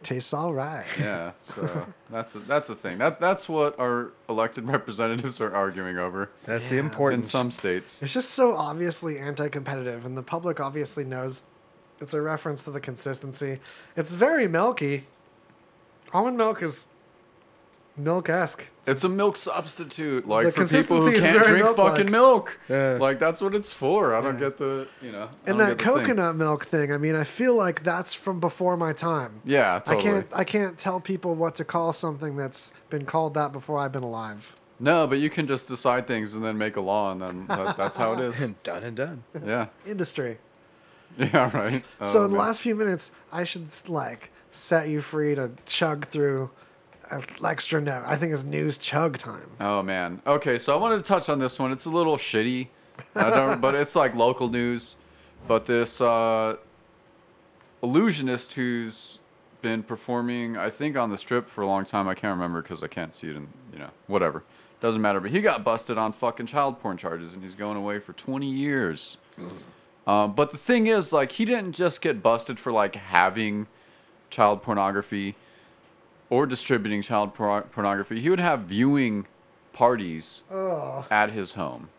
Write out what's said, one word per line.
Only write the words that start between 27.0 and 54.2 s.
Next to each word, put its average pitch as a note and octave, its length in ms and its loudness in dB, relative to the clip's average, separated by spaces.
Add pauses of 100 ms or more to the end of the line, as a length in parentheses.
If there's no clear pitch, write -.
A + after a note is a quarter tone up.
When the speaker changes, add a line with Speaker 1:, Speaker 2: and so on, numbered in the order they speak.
Speaker 1:
I D#3 100 0
feel B3 280 2
like F3+ 300 2
that's F3 300 -2
from F#3 260 -4
before F3+ 380 0
my E3 160 0
time. C3+ 500 -4
Speaker 2:
Yeah, B2 320 4 (100)
Speaker 1:
I - 100 2
can't, G3 80 0
Speaker 2:
totally. G3+ 200 2 (100)
Speaker 1:
I F#3+ 120 0
can't F#3+ 320 -2
tell F#3 220 -4
people F#3 360 -4
what D#3+ 200 0
to D#3+ 100 -6
call E3 280 0
something D3 440 -6
that's C3+ 360 -8 (160)
been C#3+ 160 -4
called D#3+ 300 0
that D3 160 0
before C#3+ 260 -6
I've C#3 140 -2
been C3 120 -6
alive. A2+ 520 -10 (240)
Speaker 2:
No, D#3 260 4
but C#3 140 2
you D3+ 100 2
can D3+ 160 -2
just C3+ 220 -2
decide B2 400 0
things A2 260 -2
and A2 100 -6
then A2 140 -2
make G#2+ 200 -2
a G2+ 40 -2
law, G2 300 0
and F#2 100 -6
then F#2 280 -8
that, G3 280 -2
that's G2 200 -4
how A2+ 160 0
it A#2 60 -4
is. B2 380 -4
Speaker 3:
<laughs> - 60 -20
Done - 200 -8
and A#2 140 -10
done. C#3 260 -8 (220)
Speaker 2:
Yeah. A2 220 -2 (180)
Speaker 1:
Industry. D#3 540 -6 (800)
Speaker 2:
Yeah, B2+ 380 2
right. B2 280 -2 (220)
Speaker 1:
So G3+ 160 6
Speaker 2:
Oh, G3+ 40 4
Speaker 1:
in G3 60 0
the G3+ 60 2
Speaker 2:
man. G#3 100 2
Speaker 1:
last A3 140 -2
few A#3 120 0
minutes, G#3 380 -2 (200)
I E3+ 120 -4
should, E3+ 240 -8 (200)
like, C3 440 -6 (200)
set D#3+ 360 0
you D3+ 140 -2
free D3 340 0
to C3 160 -4 (160)
chug D3+ 400 -2
through C#3 420 0 (600)
an C#3 100 -8 (240)
extra D#3 360 0
note. C3+ 260 -4
I - 80 0
think D#3 180 0
it's C3+ 120 -2
news D3+ 320 -2
chug D3 400 0
time. D#2+ 420 -14
Speaker 2:
Oh, G2+ 240 2
man. F#2 420 -2
Okay, C#3+ 320 4
so C#3 160 0
I D3 40 4
wanted A3 200 2
to G3 60 -4
touch G3 240 2
on D3 120 0
this C3 200 -2
one. C3 140 -2
It's C3 120 -6
a E3 40 -6
little D#3+ 260 2
shitty, B2+ 540 -2 (440)
I G3+ 160 4
don't, C3 320 4
Speaker 1:
<laughs> - 0 -
Speaker 2:
but C3+ 140 4
it's, C#3+ 220 0
like, C3 180 4
local A#2 320 4